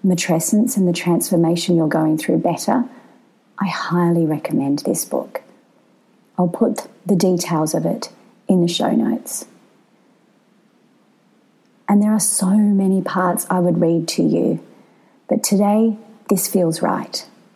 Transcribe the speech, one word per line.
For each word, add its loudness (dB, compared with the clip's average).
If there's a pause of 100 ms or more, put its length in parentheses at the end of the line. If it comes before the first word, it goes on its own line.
matrescence 0
and 2
the 0
transformation 0
you're 2
going 0
through -2
better, 0 (720)
I -2
highly 0
recommend -2
this -4
book. -6 (960)
I'll 2
put -2 (180)
the 2
details 0
of -2
it -6 (380)
in 4
the 2
show -2
notes. -2 (2500)
And 4
there 2
are 2
so 0
many 4
parts -2
I 0
would 2
read 2
to -2
you, 0 (600)
but 0
today 2 (320)
this 0
feels 0
right. -4 (300)